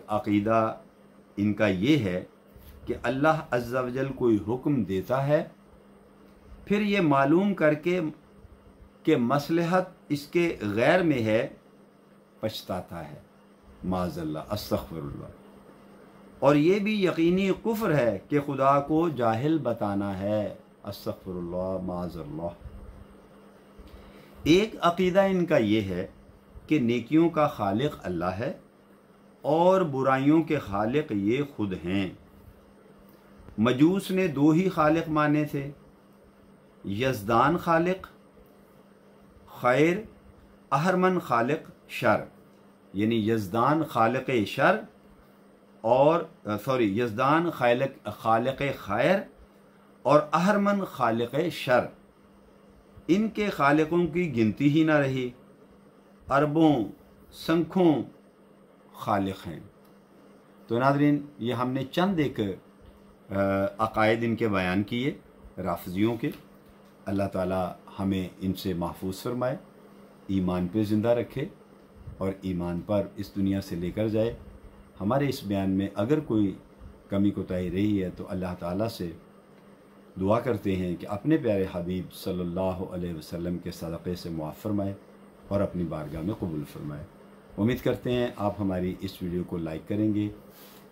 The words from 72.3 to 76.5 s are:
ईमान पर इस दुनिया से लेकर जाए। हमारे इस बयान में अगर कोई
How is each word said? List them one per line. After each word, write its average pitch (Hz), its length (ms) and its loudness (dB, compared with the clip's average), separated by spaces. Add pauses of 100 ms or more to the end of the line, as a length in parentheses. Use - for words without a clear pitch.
ईमान 87 360 -4
पर 90 380 -2
इस - 160 -10
दुनिया 98 260 0
से 90 140 -10
लेकर 90 340 -4
जाए। 110 260 0 (640)
हमारे 131 280 0
इस - 180 -6
बयान 98 260 0
में 98 220 -2
अगर 127 280 0
कोई 107 340 0 (560)